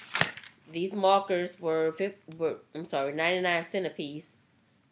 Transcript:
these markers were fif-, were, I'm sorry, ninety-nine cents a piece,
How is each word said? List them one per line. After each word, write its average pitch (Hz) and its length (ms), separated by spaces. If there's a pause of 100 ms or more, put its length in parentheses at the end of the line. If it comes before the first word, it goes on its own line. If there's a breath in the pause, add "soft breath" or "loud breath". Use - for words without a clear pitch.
(720)
these 175 220
markers 190 680
were 160 320
fif-, 196 200 (240)
were, 165 200 (180)
I'm 160 100
sorry, 143 300
ninety-nine 175 500
cents 190 220
a 147 40
piece, 151 460 (560)